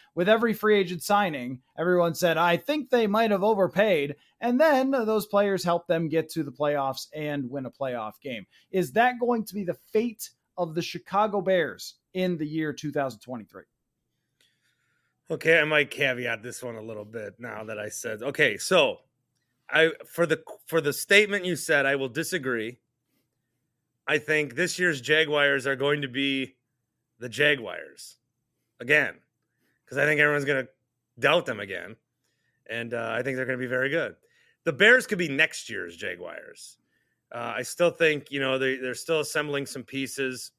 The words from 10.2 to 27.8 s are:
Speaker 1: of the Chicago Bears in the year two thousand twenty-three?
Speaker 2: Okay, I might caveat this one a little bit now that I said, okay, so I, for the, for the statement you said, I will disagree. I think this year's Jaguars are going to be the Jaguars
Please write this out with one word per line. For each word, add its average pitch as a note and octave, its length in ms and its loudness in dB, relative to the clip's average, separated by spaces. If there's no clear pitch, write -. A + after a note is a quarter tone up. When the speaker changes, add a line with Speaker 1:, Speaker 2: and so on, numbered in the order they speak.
Speaker 1:
of E3 160 -4
the E3+ 80 -2
Chicago G3 580 -2
Bears E3 540 -2
in F#3 240 0
the D#3 80 -2
year D3+ 260 -4
two D3 180 -8
thousand C3+ 300 -4
twenty-three? G#2 440 -14
Speaker 2:
Okay, D#3+ 300 4
I D3+ 60 4
might D3+ 260 2
caveat A#2+ 520 -2
this A#2 200 -12
one A#2+ 140 -10
a G#2+ 60 -14
little G#2+ 220 -12
bit G#2+ 360 -12
now A2 240 -12
that G#2+ 160 -10
I G#2 80 -8
said, G#2+ 340 -8
okay, C3 360 2
so C#3 400 2
I, D#3+ 220 4
for - 180 0
the, D3+ 160 0
for E3 140 0
the C#3+ 120 0
statement G3+ 520 2
you F3+ 120 0
said, D3 280 2
I C#3 120 2
will C3+ 120 -2
disagree. B2+ 680 -4
I D3+ 120 2
think D3+ 360 -2
this E3+ 240 -2
year's E3+ 220 0
Jaguars C#3+ 680 2
are C3+ 80 0
going C#3+ 280 0
to C3+ 60 -6
be C3+ 460 -4
the A#2+ 100 -12
Jaguars G#2+ 920 -4